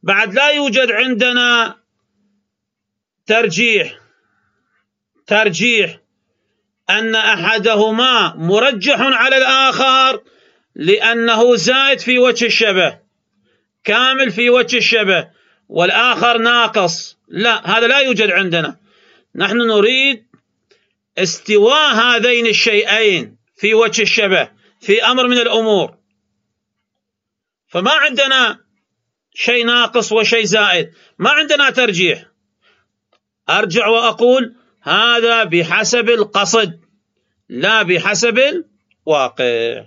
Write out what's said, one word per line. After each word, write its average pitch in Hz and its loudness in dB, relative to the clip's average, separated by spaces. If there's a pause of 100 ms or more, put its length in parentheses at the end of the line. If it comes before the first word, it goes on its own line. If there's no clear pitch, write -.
بعد 196 -2
لا 277 2
يوجد 262 0
عندنا 240 0 (1500)
ترجيح، 214 -2 (1200)
ترجيح 208 0 (880)
أن 220 -2
أحدهما 220 0
مرجح 214 0
على 262 0
الآخر 262 0 (520)
لأنه 233 2
زائد 254 0
في 247 0
وجه 240 2
الشبه، 190 0 (840)
كامل 254 0
في 240 0
وجه 240 0
الشبه، 202 0 (400)
والآخر 233 0
ناقص، 226 -2 (100)
لا، 208 -2
هذا 233 0
لا 269 2
يوجد 220 0
عندنا. 170 -4 (560)
نحن 196 -2
نريد 240 0 (920)
استواء 214 2
هذين 233 0
الشيئين 208 0 (180)
في 214 -2
وجه 220 2
الشبه 190 0 (300)
في 220 0
أمر 247 0
من 247 2
الأمور، 220 0 (1700)
فما 185 -2
عندنا 269 0 (720)
شيء 233 -2
ناقص 233 0
وشيء 220 0
زائد، 185 0 (260)
ما 196 0
عندنا 294 0
ترجيح. 185 -2 (1200)
أرجع 202 0
وأقول: 233 0 (300)
هذا 226 2
بحسب 202 -2
القصد 208 0 (720)
لا 202 -2
بحسب 214 0 (420)
الواقع. 120 -2